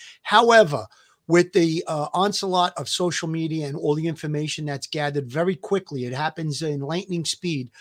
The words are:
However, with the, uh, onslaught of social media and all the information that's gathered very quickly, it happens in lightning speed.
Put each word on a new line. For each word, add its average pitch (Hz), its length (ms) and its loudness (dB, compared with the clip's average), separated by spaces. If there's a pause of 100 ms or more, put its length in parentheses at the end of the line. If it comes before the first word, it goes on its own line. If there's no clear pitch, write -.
(220)
However, 208 640 6 (440)
with 175 220 6
the, 170 360 2
uh, 151 260 -2
onslaught 185 640 0
of 135 100 -8
social - 400 -2
media 160 400 -4
and 139 80 -8
all 147 200 -2
the 160 120 -4
information 151 560 -6
that's 143 240 -8
gathered 147 420 -4
very 175 280 -2
quickly, 156 480 -6
it 123 80 -6
happens 151 480 -6
in 151 180 -4
lightning 170 460 -6
speed. 143 440 -6 (120)